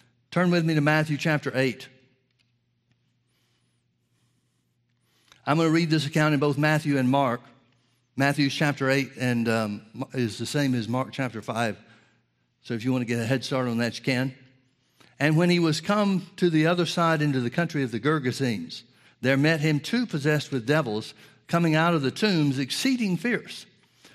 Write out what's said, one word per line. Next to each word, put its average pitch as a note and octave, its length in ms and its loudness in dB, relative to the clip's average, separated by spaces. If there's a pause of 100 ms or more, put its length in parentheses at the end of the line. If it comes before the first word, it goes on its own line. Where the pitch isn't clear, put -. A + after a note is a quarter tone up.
(320)
Turn F3 180 2
with F3 160 2
me E3 80 2
to D3+ 80 2
Matthew D3+ 340 2
chapter C#3+ 400 -2
eight. C3 320 -2 (3500)
I'm D3 120 2
gonna E3 120 4
read E3 220 2
this D3 160 2
account D3+ 260 2
in C#3 60 2
both C#3+ 180 0
Matthew D3+ 400 2
and B2+ 100 2
Mark. B2+ 340 2 (760)
Matthew C#3 340 0
chapter C3+ 400 0
eight C3+ 260 0
and, A#2+ 320 0
um, A2+ 680 -4
is A#2 260 -4
the A#2 80 -6
same C#3+ 260 -2
as A2+ 140 -2
Mark B2 260 -4
chapter A2+ 300 -6
five. A2+ 340 -4 (840)
So A#2+ 100 -8
if A2+ 100 -6
you C3 80 -2
wanna B2 140 0
get A#2+ 140 -2
a A2+ 80 -4
head B2+ 180 0
start C3 220 -2
on A#2 100 -2
that, A#2 220 -2
you - 40 -18
can. C3 300 0 (880)
"And D3+ 140 2
when F3 140 4
he F3 100 4
was D#3+ 220 0
come G3+ 460 0 (100)
to F3 120 2
the D#3 160 4
other F3 200 2
side E3 360 0
into C#3 200 0
the A#2+ 80 -2
country D#3 340 -2
of A2+ 80 -4
the A2+ 80 -4
Gergesenes, B2 840 -2 (360)
there C3 160 2
met D3+ 240 2
him D3+ 220 2
two A#3 240 -2
possessed D3+ 460 -2
with A#2+ 140 -4
devils, A#2+ 480 -2 (340)
coming E3+ 280 2
out E3 180 4
of D#3 80 2
the B2+ 100 0
tombs, D3+ 460 2
exceeding G#3 600 -2
fierce, - 480 -6 (500)